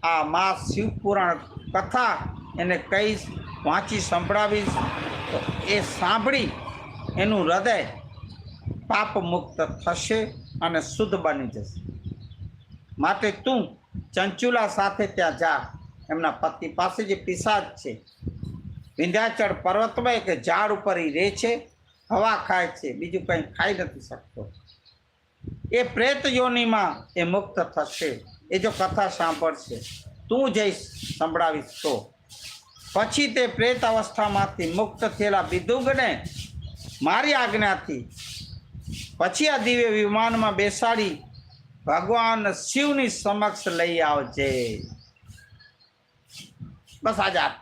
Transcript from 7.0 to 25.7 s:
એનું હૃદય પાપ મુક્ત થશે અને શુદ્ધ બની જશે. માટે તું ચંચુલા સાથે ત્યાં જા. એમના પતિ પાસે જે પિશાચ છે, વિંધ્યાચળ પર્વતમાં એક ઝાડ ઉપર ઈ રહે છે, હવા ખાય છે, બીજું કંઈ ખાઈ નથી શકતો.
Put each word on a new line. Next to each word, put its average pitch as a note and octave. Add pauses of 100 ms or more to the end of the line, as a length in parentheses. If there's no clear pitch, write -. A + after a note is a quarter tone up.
એનું G3+
હૃદય F#3+ (1000)
પાપ G#3
મુક્ત E3+
થશે G#3+ (280)
અને E3
શુદ્ધ G3+
બની D3+
જશે. - (1160)
માટે F#3+
તું A#3 (380)
ચંચુલા G#3
સાથે G3
ત્યાં E3
જા. D#3 (320)
એમના D#3
પતિ -
પાસે F#3
જે G3
પિશાચ F#3+
છે, - (960)
વિંધ્યાચળ G#3
પર્વતમાં A3
એક G3
ઝાડ G3
ઉપર F#3+
ઈ D#3+
રહે F3
છે, A#3 (420)
હવા A3
ખાય F3+
છે, D#3
બીજું E3+
કંઈ E3+
ખાઈ F#3
નથી F3+
શકતો. - (1200)